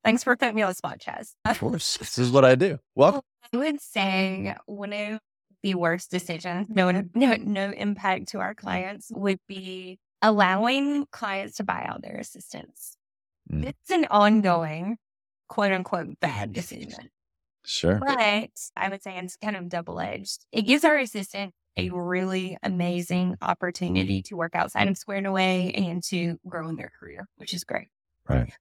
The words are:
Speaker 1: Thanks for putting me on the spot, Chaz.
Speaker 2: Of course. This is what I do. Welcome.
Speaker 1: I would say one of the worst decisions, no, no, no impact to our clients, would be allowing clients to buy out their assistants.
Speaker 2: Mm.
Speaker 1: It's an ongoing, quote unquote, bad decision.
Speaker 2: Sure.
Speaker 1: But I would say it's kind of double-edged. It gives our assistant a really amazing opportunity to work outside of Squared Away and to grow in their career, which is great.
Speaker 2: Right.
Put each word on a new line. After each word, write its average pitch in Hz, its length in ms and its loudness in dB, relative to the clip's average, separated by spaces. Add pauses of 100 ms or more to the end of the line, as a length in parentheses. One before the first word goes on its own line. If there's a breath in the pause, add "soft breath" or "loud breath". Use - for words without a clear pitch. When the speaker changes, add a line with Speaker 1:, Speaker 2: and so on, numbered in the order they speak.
Speaker 1:
Thanks 220 200 4
for 247 120 4
putting 233 180 0
me 214 80 2
on 190 80 2
the 185 40 -6
spot, - 260 -8
Chaz. - 340 -10 (100)
Speaker 2:
Of 220 140 2
course. - 400 -2
This - 200 -6
is 123 120 2
what 135 140 8
I 131 100 12
do. 156 240 2 (160)
Welcome. 185 260 6 (320)
Speaker 1:
I 233 40 -2
would 285 240 0
say 190 760 0 (120)
one 202 260 -8
of 208 260 -6 (440)
the 196 120 0
worst 170 360 0
decisions, 180 600 -4
no, 185 200 4 (240)
no, 240 200 6
no 202 380 -2
impact 196 560 -2
to 202 100 -8
our 185 160 -4
clients, 190 560 -8
would 196 360 -2
be 185 520 -12 (240)
allowing 226 920 4
clients 196 440 -8
to 202 80 -6
buy - 220 -4
out - 160 -8
their - 140 -12
assistants. - 800 -16 (560)
Speaker 2:
Mm. 76 140 -2
Speaker 1:
It's - 240 -12
an 349 200 4
ongoing, 196 880 4 (500)
quote 202 240 0
unquote, 180 480 -4
bad 107 320 -2
decision. - 580 -12 (560)
Speaker 2:
Sure. 92 320 2
Speaker 1:
But 226 520 2 (260)
I 190 120 -2
would 196 140 -8
say 185 160 -12
it's 180 180 -10
kind 208 200 -4
of 180 120 -8
double-edged. - 840 -8
It 220 100 2
gives 269 220 4
our 302 120 6
assistant 202 560 -6 (240)
a 185 140 0
really 185 720 -2
amazing 180 800 -2
opportunity 180 800 0
to 196 140 -12
work 170 180 -4
outside 196 340 0
of 190 80 0
Squared 196 300 -6
Away 185 460 2
and 175 320 -2
to 170 340 -2 (100)
grow 165 200 -8
in 160 80 -4
their - 220 -12
career, - 380 -16
which - 160 -12
is 175 120 -8
great. - 240 -6 (400)
Speaker 2:
Right. 64 320 2